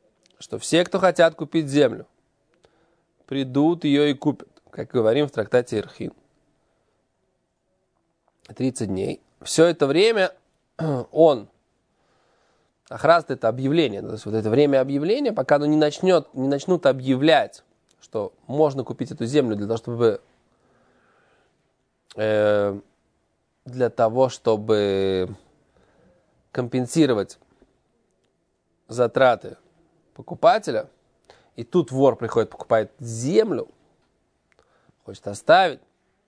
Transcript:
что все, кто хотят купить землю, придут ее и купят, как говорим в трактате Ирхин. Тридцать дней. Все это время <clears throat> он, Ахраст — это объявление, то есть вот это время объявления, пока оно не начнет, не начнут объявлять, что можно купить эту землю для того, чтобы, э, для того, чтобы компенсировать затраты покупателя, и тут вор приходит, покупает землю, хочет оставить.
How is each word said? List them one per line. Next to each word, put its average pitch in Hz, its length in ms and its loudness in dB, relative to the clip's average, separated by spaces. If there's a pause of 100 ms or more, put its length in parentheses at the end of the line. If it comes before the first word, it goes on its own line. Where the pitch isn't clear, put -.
(400)
что - 200 -12
все, - 260 0
кто - 140 -4
хотят 175 360 2
купить 156 320 -6
землю, 135 400 0 (1160)
придут 139 580 0
ее 147 220 2
и 147 80 0
купят, 139 340 -6 (220)
как - 220 -12
говорим 123 360 2
в - 40 -10
трактате 113 480 -2
Ирхин. - 340 -10 (2500)
Тридцать 127 320 -4
дней. 95 340 -6 (200)
Все - 240 2
это 160 220 0
время 190 440 0 (460)
<clears throat> 143 340 -6
он, 143 380 4 (1400)
Ахраст — 160 420 2
это 117 180 -2
объявление, 131 520 -2
то 95 120 -12
есть 104 120 -12
вот 104 80 -8
это 110 160 -2
время 139 300 4
объявления, 160 540 -2
пока 135 240 0
оно 147 80 0
не 151 100 2
начнет, 165 580 0
не 135 140 -4
начнут 143 380 -2
объявлять, 131 800 2 (340)
что 101 320 -8 (160)
можно 139 380 0
купить 120 260 -10
эту - 140 -8
землю 123 320 0
для 101 100 -6
того, 113 100 -4
чтобы, 117 440 -2 (1900)
э, 104 640 0 (840)
для 123 240 -4
того, 123 400 0
чтобы 101 1080 -2 (1160)
компенсировать 123 840 -2 (1500)
затраты 117 680 0 (580)
покупателя, 165 760 -2 (640)
и 120 80 -10
тут 151 280 -2
вор 131 260 2
приходит, 113 320 -2
покупает - 500 -2
землю, 123 720 -2 (1400)
хочет 101 220 -16
оставить. 156 520 2 (480)